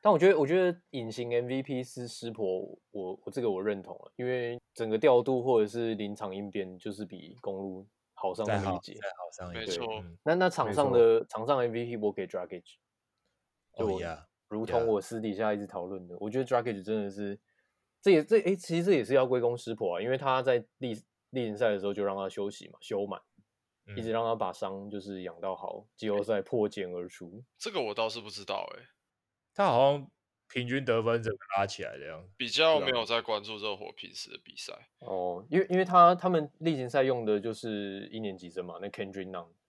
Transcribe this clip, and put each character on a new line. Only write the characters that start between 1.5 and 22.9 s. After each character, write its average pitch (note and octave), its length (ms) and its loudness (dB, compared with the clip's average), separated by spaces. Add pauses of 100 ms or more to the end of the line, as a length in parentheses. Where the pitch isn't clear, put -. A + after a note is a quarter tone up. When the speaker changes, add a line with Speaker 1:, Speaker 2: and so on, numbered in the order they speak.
Speaker 1:
P C3+ 220 -4
是 B2 240 -10
湿 A#2 240 -10
婆， G2 300 -2 (280)
我， F#2+ 340 -8
我 - 80 -10
这 C3 100 -4
个 A2+ 100 2
我 F#2 100 -2
认 G2 220 -2
同 F2+ 120 -14
了， - 200 -20
因 B2 100 -6
为 B2 340 -2 (140)
整 A2+ 160 -4
个 A2 80 2
调 A#2+ 240 8
度 C3 220 2
或 B2 180 6
者 G#2+ 60 4
是 A2+ 280 -2
临 G2+ 200 -6
场 G2+ 200 -8
应 G2+ 140 -6
变， F#2 300 -6
就 A2 120 -8
是 G2+ 140 -8
比 F2+ 360 -16
公 G2 160 -6
鹿 F#2+ 280 -8 (280)
好 F#2 200 -4
上 G#2+ 140 -4
那 G#2 140 0
么 G2 140 -2
一 E2+ 40 -6
截。 - 140 -16
Speaker 2:
再 G2+ 160 -12
好， F2+ 240 -12
再 F#2 120 -12
好 F2+ 80 -10
上 A2+ 80 -8
一 A2 40 -8
截， - 160 -4
Speaker 3:
没 A#2 40 -4
错。 A2 160 -6
Speaker 2:
嗯。 F2 220 -16
Speaker 1:
那， D#3+ 120 2
那 F#3 140 4
场 A#2 240 -2
上 C#3 180 4
的， A#2+ 80 6
Speaker 4:
没 A2+ 200 8
错。 A2+ 80 -4
Speaker 1:
场 A2 180 -8
上 C#3 140 2
M A#2+ 120 0
V A#2 140 -4
P A#2 120 -8
我 G#2 160 0
给 F#2+ 120 -6
Dragic。 F2+ 380 -10 (1120)
就 A2 80 -2
我， G2+ 60 0
Speaker 2:
Oh, F#2 100 -2
yeah, E2 220 -8 (240)
Speaker 1:
如 A2 180 -6
同 A#2 220 0
我 G#2+ 140 2
私 A2+ 200 -8
底 G#2+ 140 -4
下 G#2+ 180 0
一 G#2 40 -2
直 G2+ 100 -8
讨 F2+ 180 -8
论 F#2 220 -10
的， F2 80 -14
Speaker 2:
yeah. - 60 -14
Speaker 1:
我 G#2 80 -6
觉 B2 100 -2
得 C3 60 0
Dragic A#2+ 360 0
真 G#2 220 -2
的 G2 80 -6
是， G2+ 260 -6 (640)
这 G3+ 80 4
也， D#3 140 6
这， A3 160 4
诶， G3 160 2
其 E3+ 220 -4
实 E3+ 60 0
这 G3 100 4
也 C3 120 4
是 A#2+ 80 0
要 C3 140 6
归 B2+ 140 2
功 A#2+ 140 2
湿 A#2 200 -6
婆 F2+ 220 -2
啊， F#2 40 -4
因 A#2 80 -2
为 C3 80 0
他 C3 240 2
在 B2 220 4 (140)
例-， A#2+ 180 -4 (360)
例 B2+ 120 -2
行 G#2+ 140 -4
赛 A2+ 140 4
的 G#2 60 0
时 F#2+ 80 -4
候 G2+ 80 0
就 G2+ 120 -2
让 G2 100 0
他 G2 140 -4
休 G2+ 200 -6
息 - 200 -16
嘛， - 120 -20
休 G2+ 240 -4